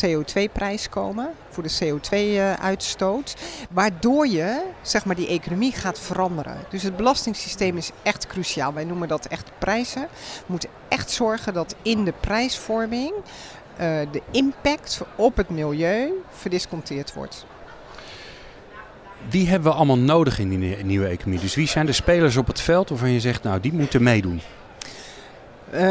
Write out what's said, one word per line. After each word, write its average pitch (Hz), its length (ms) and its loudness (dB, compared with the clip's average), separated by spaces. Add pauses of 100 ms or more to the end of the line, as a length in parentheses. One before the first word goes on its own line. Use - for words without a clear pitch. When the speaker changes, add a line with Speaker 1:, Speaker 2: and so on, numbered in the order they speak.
Speaker 1:
C 170 160 4
O 151 60 0
twee 202 260 0
prijs 202 400 -4
komen 202 420 -4 (180)
voor - 140 -8
de 156 160 -4
C 156 140 0
O 147 80 -2
twee, 208 400 2
eh, 196 120 4
uitstoot. 190 840 -2 (340)
Waardoor 214 580 4
je, 208 340 0 (200)
zeg - 220 0
maar, 185 120 2
die 175 120 -2
economie 180 440 0
gaat - 280 -4
veranderen. 175 560 -2 (120)
Dus 190 140 -6
het 190 140 -2
belastingssysteem 208 800 0
is 165 140 -6 (120)
echt - 240 -2
cruciaal. 147 460 -2
Wij 151 120 -4
noemen 175 240 -4
dat 156 180 -2
echt - 320 -8
prijzen. 247 440 -2
We - 440 -12
moeten 180 220 -4 (200)
echt - 220 -2
zorgen 220 440 0
dat 165 280 -2
in 214 220 2
de 170 160 0
prijsvorming, 233 920 -2 (640)
eh, 170 100 -2 (260)
de 147 180 -4
impact 277 680 0 (160)
op 240 200 4
het 202 140 2
milieu 170 800 0
verdisconteerd 165 840 -4
wordt. - 320 -12 (1800)
Speaker 2:
Wie 175 200 4
hebben 170 220 2
we 147 60 2
allemaal 139 220 6
nodig 143 400 4
in 101 100 0
die 95 100 0
nie-, 95 260 -2
nieuwe 98 220 2
economie? 90 340 -2
Dus 95 140 -2
wie 151 140 2
zijn 156 180 2
de 143 60 2
spelers 160 440 4
op 127 100 2
het - 140 -2
veld 180 280 4
waarvan 127 220 0
je 120 100 4
zegt, 120 220 0
"Nou, 95 180 0
die 131 120 0
moeten 143 300 4
meedoen"? 95 380 4 (1300)
Speaker 1:
Eh, 156 100 -2 (100)